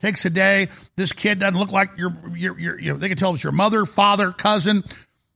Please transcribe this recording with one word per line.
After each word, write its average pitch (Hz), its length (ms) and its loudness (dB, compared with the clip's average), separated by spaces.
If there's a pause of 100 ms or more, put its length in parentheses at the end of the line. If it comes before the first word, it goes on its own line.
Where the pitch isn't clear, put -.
takes 202 240 -2
a 185 40 2
day. 190 380 2 (300)
This 185 160 0
kid 208 260 0
doesn't 196 180 0
look 196 140 -2
like 196 260 -2
your, 170 160 -4 (220)
your, 175 240 -6
your, 170 220 -6
your, 76 160 -4
they 165 100 -4
can 185 100 -2
tell 185 160 0
it's 151 100 -6
your 143 100 -2
mother, 208 320 2
father, 202 480 2
cousin. 202 500 2 (520)